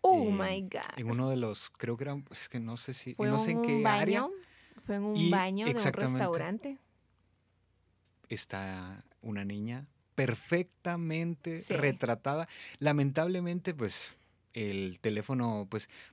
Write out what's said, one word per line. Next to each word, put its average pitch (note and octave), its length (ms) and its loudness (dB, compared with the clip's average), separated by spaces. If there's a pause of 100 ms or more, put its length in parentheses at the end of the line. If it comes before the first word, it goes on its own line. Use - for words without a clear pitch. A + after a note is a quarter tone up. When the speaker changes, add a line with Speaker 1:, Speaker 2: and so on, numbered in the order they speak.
Speaker 1:
Oh E4 220 8
Speaker 2:
eh, G3+ 40 4
Speaker 1:
my F#3+ 280 0
God. - 380 -8
Speaker 2:
en A#2 120 -2
uno B2+ 200 2
de C3+ 60 2
los, A2+ 340 -4
creo A#2 260 -4
que C3+ 80 -6
era, C#3+ 260 -6
es - 200 -14
que B2 100 -6
no A2+ 160 -6
sé - 160 -10
si, B2+ 220 -10
Speaker 1:
Fue G#2+ 140 0
Speaker 2:
no - 100 4
sé A3 140 2
en A3+ 60 2
Speaker 1:
un A#3 60 0
Speaker 2:
qué - 220 4
área. G#3 360 4
Speaker 1:
baño, D4 80 -2 (540)
fue G3+ 120 -2
en G3+ 80 -2
un G#3+ 120 0
Speaker 2:
Y E3 140 6
Speaker 1:
baño F#3+ 340 2
de A#3+ 60 2
un A#3+ 60 0
Speaker 2:
exactamente. C3+ 420 2
Speaker 1:
restaurante. F3 600 -2 (1500)
Speaker 2:
Está F#2+ 760 -6 (180)
una G#2 220 -4
niña A2 420 -6 (280)
perfectamente E3+ 1500 -2
Speaker 1:
Sí. - 120 -4
Speaker 2:
retratada. C#3 760 2 (300)
Lamentablemente, E3 960 2
pues, A2+ 400 -4 (380)
el G2 480 -4
teléfono, A2 680 0
pues, G#2+ 180 -6 (240)